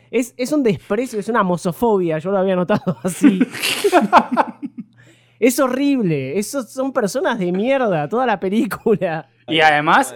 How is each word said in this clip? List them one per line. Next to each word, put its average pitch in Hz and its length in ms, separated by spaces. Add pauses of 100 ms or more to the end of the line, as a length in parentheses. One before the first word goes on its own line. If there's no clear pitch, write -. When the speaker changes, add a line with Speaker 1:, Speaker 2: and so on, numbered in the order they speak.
(120)
Speaker 1:
Es, 247 240
es 247 160
un 294 120
desprecio, 220 540
es 196 120
una 233 140
mozofobia, 180 760
yo 170 120
lo 202 80
había 185 180
notado 180 420
<laughs> - 40
así. 190 360 (2000)
Es 254 200
horrible, 247 800
esos 214 340
son 262 220
personas 247 460
de 180 120
mierda, 202 560
toda 247 200
la 208 120
película. 190 880 (200)
Speaker 2:
Y 156 120
además, 156 560